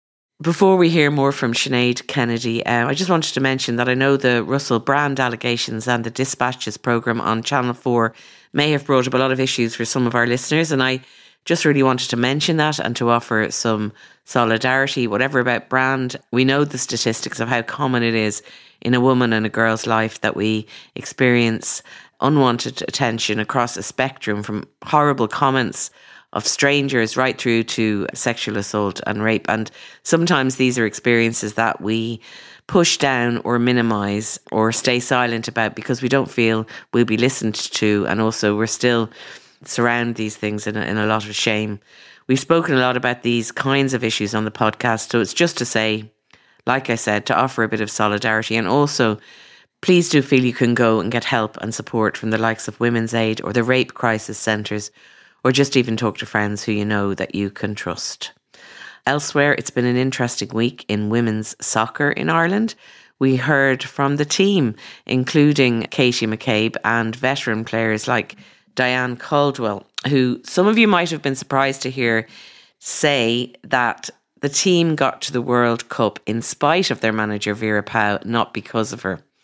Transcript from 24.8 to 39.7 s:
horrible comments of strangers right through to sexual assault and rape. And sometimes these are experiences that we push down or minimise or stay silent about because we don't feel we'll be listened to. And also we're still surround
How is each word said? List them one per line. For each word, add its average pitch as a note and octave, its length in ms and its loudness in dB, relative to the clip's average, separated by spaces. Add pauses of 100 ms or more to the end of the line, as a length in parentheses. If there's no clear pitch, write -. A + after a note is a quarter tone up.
horrible D3 440 2
comments C3 640 0 (440)
of - 120 -4
strangers C#3 720 0
right C3 220 0
through A#2 240 2
to A2 520 -2
sexual A2+ 420 -4
assault G2+ 500 -4
and G#2+ 160 -4
rape. A2 260 0
And A2 220 -2 (320)
sometimes D#3+ 540 2
these B2+ 220 2
are A2+ 80 2
experiences A2+ 680 0
that A2+ 260 -2
we A2+ 400 -4 (480)
push F3 280 4
down A#2+ 420 2
or A#2+ 200 -2
minimise A2+ 800 0 (120)
or A2 220 2
stay B2 260 0
silent A#2+ 500 0
about A2+ 260 0
because A#2+ 260 -4
we B2+ 80 -2
don't C3 220 2
feel A2+ 360 2 (280)
we'll A#2+ 100 6
be G#2+ 140 0
listened A2+ 380 0
to. G#2 520 0
And G2 100 -2
also A2 380 0
we're A2 100 0
still A#2 440 0 (540)
surround A#2+ 500 0